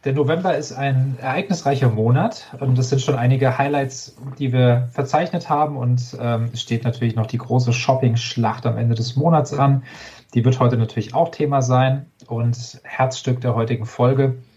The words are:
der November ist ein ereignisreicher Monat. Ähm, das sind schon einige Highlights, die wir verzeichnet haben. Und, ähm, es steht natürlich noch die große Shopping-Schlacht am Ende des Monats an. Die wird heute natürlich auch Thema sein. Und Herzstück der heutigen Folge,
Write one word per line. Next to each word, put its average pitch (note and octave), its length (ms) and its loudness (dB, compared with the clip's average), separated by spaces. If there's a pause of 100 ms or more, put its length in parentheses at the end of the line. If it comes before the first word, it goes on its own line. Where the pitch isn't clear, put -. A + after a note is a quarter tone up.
der C3+ 80 0
November D#3 440 2
ist - 160 -6
ein C3+ 480 0
ereignisreicher C3+ 680 0
Monat. B2+ 680 0
Ähm, B2+ 160 2
das B2+ 120 2
sind C3+ 140 0
schon C3+ 140 0
einige B2+ 420 2
Highlights, C#3 580 -2 (220)
die C3 140 -2
wir B2 400 4
verzeichnet E3+ 560 -2
haben. D3 280 0
Und, B2 440 -2
ähm, A#2 320 -2
es A#2+ 100 -8
steht A#2 220 -4
natürlich A#2 320 0
noch A2+ 100 0
die B2+ 120 -6
große B2 340 0
Shopping-Schlacht A#2+ 920 0
am A2+ 140 -2
Ende A#2 160 2
des A#2 220 -4
Monats D3+ 360 2
an. C3+ 300 2 (520)
Die A#2 100 2
wird B2 160 4
heute B2 160 4
natürlich A2+ 380 -2
auch E3+ 160 2
Thema C#3+ 320 0
sein. C3 440 2 (200)
Und A#2+ 580 -4
Herzstück B2+ 560 -2
der B2 140 -2
heutigen A2+ 320 -2
Folge, C3 520 0 (180)